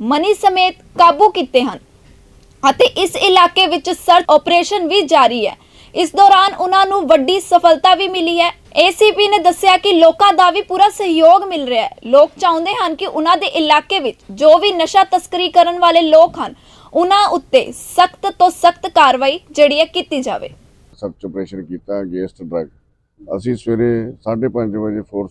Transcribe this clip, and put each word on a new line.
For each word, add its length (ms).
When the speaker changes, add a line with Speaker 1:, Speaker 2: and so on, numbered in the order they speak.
Speaker 1:
ਮਨੀ 340
ਸਮੇਤ 400
ਕਾਬੂ 540
ਕੀਤੇ 340
ਹਨ 160
ਅਤੇ 140
ਇਸ 320
ਇਲਾਕੇ 500
ਵਿੱਚ 240
ਸਰਚ 400
ਆਪਰੇਸ਼ਨ 580
ਵੀ 140
ਜਾਰੀ 440
ਹੈ। 100
ਇਸ 220
ਦੌਰਾਨ 380
ਉਹਨਾਂ 320
ਨੂੰ 200
ਵੱਡੀ 340
ਸਫਲਤਾ 540
ਵੀ 140
ਮਿਲੀ 320
ਹੈ। 100
ਏ 140
ਸੀ 200
ਪੀ 180
ਨੇ 100
ਦੱਸਿਆ 380
ਕਿ 160
ਲੋਕਾਂ 400
ਦਾ 180
ਵੀ 120
ਪੂਰਾ 260
ਸਹਿਯੋਗ 560
ਮਿਲ 220
ਰਿਹਾ 180
ਹੈ। 200
ਲੋਕ 260
ਚਾਹੁੰਦੇ 340
ਹਨ 200
ਕਿ 120
ਉਹਨਾਂ 300
ਦੇ 100
ਇਲਾਕੇ 520
ਵਿੱਚ 200
ਜੋ 280
ਵੀ 140
ਨਸ਼ਾ 320
ਤਸਕਰੀ 440
ਕਰਨ 300
ਵਾਲੇ 240
ਲੋਕ 360
ਹਨ, 160
ਉਹਨਾਂ 360
ਉੱਤੇ 440
ਸਖਤ 680
ਤੋਂ 120
ਸਖਤ 380
ਕਾਰਵਾਈ 520
ਜਿਹੜੀ 300
ਹੈ 40
ਕੀਤੀ 360
ਜਾਵੇ। 300
Speaker 2:
ਸਰਚ 280
ਆਪਰੇਸ਼ਨ 400
ਕੀਤਾ 360
against 460
drug। 220
ਅਸੀਂ 200
ਸਵੇਰੇ 560
ਸਾਢੇ 240
ਪੰਜ 280
ਵਜੇ 240
ਫੋਰਸ 300